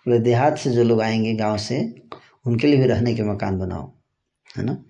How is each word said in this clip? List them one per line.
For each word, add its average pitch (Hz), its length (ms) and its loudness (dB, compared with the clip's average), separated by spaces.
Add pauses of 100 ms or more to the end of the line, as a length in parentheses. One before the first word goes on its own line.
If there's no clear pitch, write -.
बोले, 120 100 4
देहात 123 400 2
से 139 120 -4
जो 120 140 2
लोग 113 180 2
आएंगे 110 320 0
गांव 107 240 -2
से, 165 360 -4 (520)
उनके 120 200 0
लिए 147 100 4
भी 131 80 4
रहने 117 300 2
के 110 80 -2
मकान 101 360 -2
बनाओ, 87 420 -8 (560)
है - 80 -6
ना? 135 260 -6